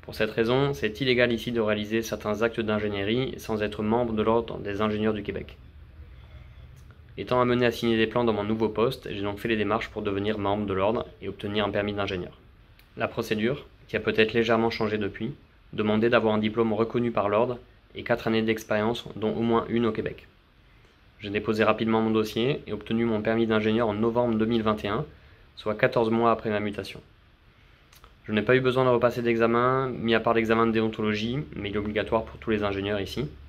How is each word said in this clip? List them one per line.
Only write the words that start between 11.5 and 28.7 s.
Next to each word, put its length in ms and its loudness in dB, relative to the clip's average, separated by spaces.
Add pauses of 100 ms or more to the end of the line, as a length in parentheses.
un 40 -2
permis 220 -2
d'ingénieur. 460 -6 (580)
La 120 -4
procédure, 580 -4 (220)
qui 80 -6
a 40 -2
peut-être 320 2
légèrement 380 2
changé 260 -2
depuis, 380 -6 (400)
demandait 340 2
d'avoir 260 4
un 40 2
diplôme 340 2
reconnu 380 0
par 180 0
l'Ordre 300 2 (360)
et 80 -10
quatre 240 -2
années 160 2
d'expérience, 600 0 (120)
dont 160 -2
au 100 -2
moins 260 2
une 180 2
au 60 0
Québec. 340 -6 (920)
J'ai 100 -8
déposé 320 0
rapidement 400 4
mon 80 2
dossier 560 0
et 60 -6
obtenu 320 -2
mon 180 0
permis 240 2
d'ingénieur 420 2
en 60 0
novembre 400 2
deux 100 2
mille 200 0
vingt 200 0
et 40 -2
un, 180 -2 (480)
soit 220 -4
quatorze 340 2
mois 220 4
après 180 -2
ma 80 0
mutation. 420 -6 (1200)
Je 80 -6
n'ai 100 2
pas 140 4
eu 40 4
besoin 240 2